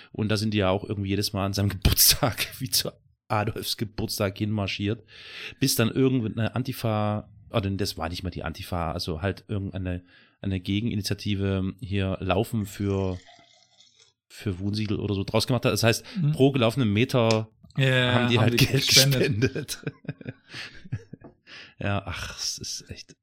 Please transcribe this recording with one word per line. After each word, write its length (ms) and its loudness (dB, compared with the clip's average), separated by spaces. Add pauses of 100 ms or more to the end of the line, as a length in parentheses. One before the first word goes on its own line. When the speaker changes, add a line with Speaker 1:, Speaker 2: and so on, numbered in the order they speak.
(100)
Speaker 1:
Und 200 -2
da 60 4
sind 160 -2
die 60 2
ja 120 4
auch 120 2
irgendwie 280 -4
jedes 220 0
Mal 140 0
an 60 -2
seinem 160 2
<laughs> 20 0
Geburtstag, 760 2 (100)
wie 120 -8
zu 200 -2 (380)
Adolfs 500 -2
Geburtstag 580 -4
hinmarschiert, 680 -2 (540)
bis 160 0
dann 140 2
irgendeine 680 0
Antifa, 760 -2 (200)
oh, 100 0
denn 180 -2
das 180 -2
war 140 -4
nicht 120 -8
mal 60 -4
die 140 -6
Antifa, 500 -4
also 300 -4
halt 260 -4
irgendeine, 560 -6 (380)
eine 180 -2
Gegeninitiative 1200 0
hier 400 0
Laufen 460 0
für, 520 -2 (1120)
für 300 -8
Wunsiedel 420 -2
oder 140 -2
so 100 -2
draus 220 0
gemacht 180 0
hat. 80 4
Das 100 0
heißt, 220 4 (160)
Speaker 2:
Mhm. 120 2
Speaker 1:
pro 200 6
gelaufenem 400 2
Meter 560 4 (300)
Speaker 2:
Ja, 340 4
Speaker 1:
haben 160 4
die 80 4
Speaker 2:
haben 140 4
Speaker 1:
halt 100 2
Speaker 2:
die 60 6
Speaker 1:
Geld 200 0
Speaker 2:
gespendet. 540 4
Speaker 1:
gespendet. 440 -2
<laughs> 500 -12 (1400)
Ja, 280 -2
ach, 320 -10
es 200 -6
ist 320 -10
echt, 320 -16